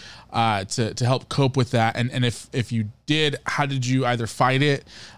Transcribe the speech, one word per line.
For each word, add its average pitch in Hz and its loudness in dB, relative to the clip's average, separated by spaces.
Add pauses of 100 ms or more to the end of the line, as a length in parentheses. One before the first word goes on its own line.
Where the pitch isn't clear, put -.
(320)
uh, 110 2
to, 110 -2
to 123 -2
help 123 0
cope 135 2
with 123 0
that? 113 2
And, 123 -2
and 127 -2
if, - -4
if 127 -2
you 110 -2 (160)
did, 151 2
how - 0
did 135 -2
you 127 2
either 120 0
fight 131 2
it? 143 2 (340)